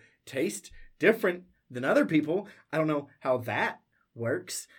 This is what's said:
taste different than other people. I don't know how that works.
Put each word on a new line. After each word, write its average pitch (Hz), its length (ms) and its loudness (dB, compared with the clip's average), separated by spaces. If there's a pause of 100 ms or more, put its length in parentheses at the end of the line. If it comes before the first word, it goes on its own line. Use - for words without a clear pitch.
(240)
taste - 460 -4 (300)
different 185 420 2 (260)
than 123 160 -6
other 233 220 4
people. 160 400 2 (260)
I 151 60 -2
don't 156 80 2
know 147 220 -2 (100)
how 127 200 0
that 113 420 -4 (340)
works. - 540 -6 (100)